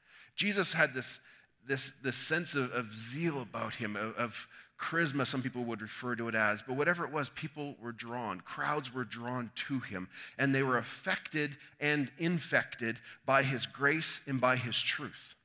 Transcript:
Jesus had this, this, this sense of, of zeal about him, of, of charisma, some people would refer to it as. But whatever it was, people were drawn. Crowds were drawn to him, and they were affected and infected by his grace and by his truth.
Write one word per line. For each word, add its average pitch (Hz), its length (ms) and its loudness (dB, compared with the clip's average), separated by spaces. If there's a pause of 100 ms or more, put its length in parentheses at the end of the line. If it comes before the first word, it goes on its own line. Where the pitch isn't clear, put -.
(360)
Jesus 196 360 2
had 156 220 4
this, - 240 -4 (480)
this, 131 340 0
this 127 140 0
sense 160 400 4
of, 127 160 2
of 117 260 -4
zeal 135 460 0
about 113 320 -4
him, 104 220 -4
of, 110 180 -4
of 110 320 -4 (320)
charisma, 143 480 2
some 131 160 0
people 123 220 -4
would 113 180 -4
refer 120 320 -4
to 117 140 -2
it 113 80 0
as. 107 260 2
But 131 140 -4
whatever 165 280 2
it 127 60 -4
was, 143 200 -2
people 147 520 -8
were 117 80 -8
drawn. 113 520 -6
Crowds 143 520 -2
were 127 80 -2
drawn 120 480 -4 (160)
to 135 140 0
him, 92 280 -6 (300)
and 135 160 4
they 135 80 4
were 127 160 4
affected 147 800 -2 (240)
and 147 380 2
infected 131 800 0 (280)
by 135 160 6
his 131 240 0
grace 147 600 2
and 135 120 0
by 127 140 6
his 120 260 0
truth. - 540 -4 (100)